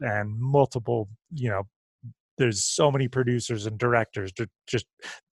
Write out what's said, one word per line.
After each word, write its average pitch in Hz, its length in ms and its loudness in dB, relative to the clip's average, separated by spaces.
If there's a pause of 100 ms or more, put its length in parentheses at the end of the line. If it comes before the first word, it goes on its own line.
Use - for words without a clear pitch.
and 104 380 -4
multiple, 123 720 2 (240)
you 123 180 -2
know, 98 140 -2 (720)
there's 117 260 2
so 151 260 4
many 135 180 2
producers 120 580 -2
and 107 120 -4
directors 110 540 0
ju-, 113 140 -6 (200)
just 117 200 -2 (480)